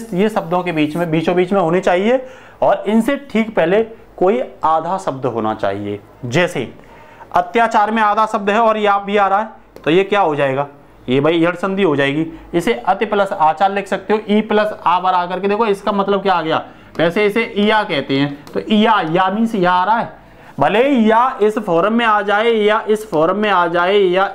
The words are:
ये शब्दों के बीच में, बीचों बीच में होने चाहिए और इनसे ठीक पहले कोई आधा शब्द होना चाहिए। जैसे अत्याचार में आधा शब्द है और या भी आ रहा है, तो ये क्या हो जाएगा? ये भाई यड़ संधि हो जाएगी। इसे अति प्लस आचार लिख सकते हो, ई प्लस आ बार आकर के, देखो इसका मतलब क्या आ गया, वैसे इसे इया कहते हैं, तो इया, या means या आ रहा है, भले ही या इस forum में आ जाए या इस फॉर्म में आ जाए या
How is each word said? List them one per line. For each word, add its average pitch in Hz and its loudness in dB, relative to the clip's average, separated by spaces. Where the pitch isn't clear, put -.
ये 202 2
शब्दों 180 -2
के 175 -2
बीच 151 0
में, 170 -2
बीचों 165 0
बीच 180 0
में 196 2
होने 170 2
चाहिए 208 0
और 165 2
इनसे 226 2
ठीक 226 -4
पहले 196 0
कोई 220 2
आधा 160 0
शब्द 135 -6
होना 110 -2
चाहिए। 101 -4
जैसे 156 -2
अत्याचार 226 0
में 226 0
आधा 208 2
शब्द 208 -4
है 208 2
और 220 2
या 202 0
भी 202 -2
आ 196 2
रहा 196 2
है, 220 -6
तो 147 0
ये 185 4
क्या 202 0
हो 156 0
जाएगा? 139 -2
ये 127 2
भाई 160 2
यड़ 175 0
संधि 196 -2
हो 175 2
जाएगी। 139 0
इसे 170 0
अति 196 -2
प्लस 202 0
आचार 156 2
लिख 196 -6
सकते 196 -4
हो, 220 0
ई 214 4
प्लस 214 0
आ 175 2
बार 185 0
आकर 180 -2
के, 196 -2
देखो 208 0
इसका 202 -2
मतलब 202 0
क्या 196 0
आ 170 0
गया, 156 -2
वैसे 175 0
इसे 208 0
इया 214 0
कहते 139 -2
हैं, 143 -2
तो - -4
इया, 214 2
या 185 2
means 226 -2
या 180 2
आ 180 2
रहा 220 2
है, 208 -4
भले 196 2
ही 233 2
या 233 2
इस 214 0
forum 185 0
में 233 2
आ 208 2
जाए 208 0
या 208 2
इस 214 -2
फॉर्म 165 0
में 214 0
आ 175 2
जाए 175 0
या 190 2